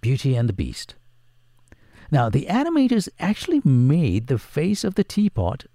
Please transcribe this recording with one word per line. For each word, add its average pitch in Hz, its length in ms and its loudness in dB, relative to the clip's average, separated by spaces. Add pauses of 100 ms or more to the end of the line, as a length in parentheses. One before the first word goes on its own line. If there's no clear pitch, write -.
Beauty 131 340 0
and 117 140 0
the 95 40 -2
Beast. - 420 -8 (1160)
Now, 127 160 2
the 135 180 -2
animators 262 640 0 (120)
actually 240 420 0
made 127 640 2
the 127 120 0
face 180 440 -4
of 190 140 -2
the 196 80 2
teapot - 600 -2 (100)